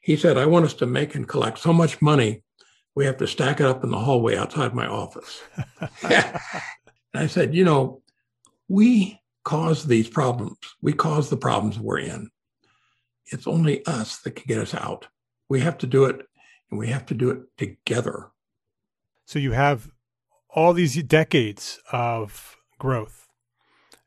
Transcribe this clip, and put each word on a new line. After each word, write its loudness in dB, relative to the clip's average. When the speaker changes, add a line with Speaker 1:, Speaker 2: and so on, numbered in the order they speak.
Speaker 1:
He 2
said, 4
"I 2
want 6
us -4
to -2
make -2
and -6
collect -4
so 2
much 4
money, 2
we 0
have -2
to -2
stack -2
it 4
up 0
in -4
the -2
hallway 2
outside -4
my -4
office." -10
<laughs> -
And -4
I -2
said, 0
You 4
know, 2
we 4
cause -2
these 2
problems. -4
We 0
cause -2
the -2
problems -2
we're -4
in. -10
It's -10
only 0
us -6
that -12
can -18
get -2
us -6
out. -8
We 0
have -2
to -6
do 4
it -2
and -8
we -6
have -4
to -6
do 0
it -6
together. -6
Speaker 2:
So -6
you 0
have 0
all 4
these 2
decades 0
of -6
growth -6